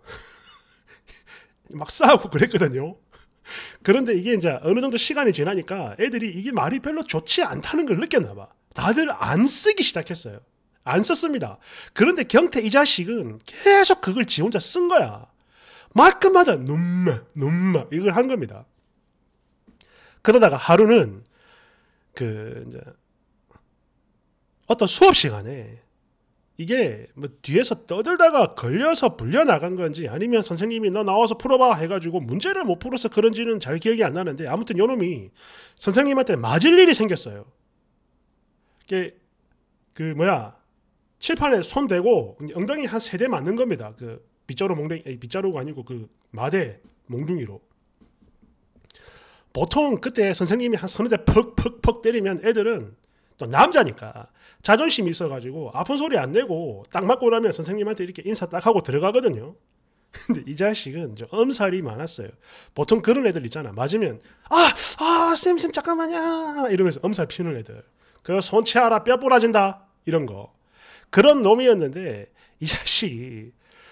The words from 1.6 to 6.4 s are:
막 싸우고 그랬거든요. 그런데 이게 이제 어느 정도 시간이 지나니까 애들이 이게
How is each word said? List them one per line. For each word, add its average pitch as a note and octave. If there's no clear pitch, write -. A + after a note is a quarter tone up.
막 D3+
싸우고 -
그랬거든요. D#3
그런데 A#3
이게 F#3
이제 E3
어느 G3
정도 B3+
시간이 C#4
지나니까 E3+
애들이 A3+
이게 G#3